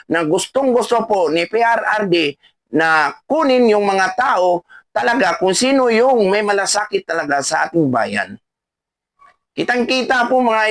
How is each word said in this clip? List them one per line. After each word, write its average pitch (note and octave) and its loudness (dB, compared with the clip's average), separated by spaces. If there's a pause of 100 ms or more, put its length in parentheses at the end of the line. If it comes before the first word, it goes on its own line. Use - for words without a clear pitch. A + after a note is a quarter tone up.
na E3 -2
gustong F#3+ -2
gusto A#3 0
po F#3+ 0
ni E3 0
P A3 -4
R A#3 2 (200)
R - -2
D E3 0 (400)
na D#3 2 (160)
kunin C4 2
yung G#3 2
mga F#3+ 0
tao F3+ 0 (240)
talaga A#3+ -2
kung F#3+ 0
sino B3+ 2
yung A#3 2
may G#3 0
malasakit G3+ -2
talaga D3 -4
sa D#3 -2
ating D3+ 0
bayan. G#2 -4 (1120)
Kitang-kita B3 0
po, B3+ 2
mga A3+ 2